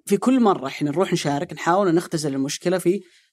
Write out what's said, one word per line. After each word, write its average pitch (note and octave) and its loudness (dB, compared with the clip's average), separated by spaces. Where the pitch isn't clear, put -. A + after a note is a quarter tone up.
في G3+ 2
كل B3+ 2
مرة E3 2
إحنا D3 -4
نروح F3+ 0
نشارك D3 -2
نحاول F3 2
نختزل D#3 -2
المشكلة C#3+ -2
في F3+ 0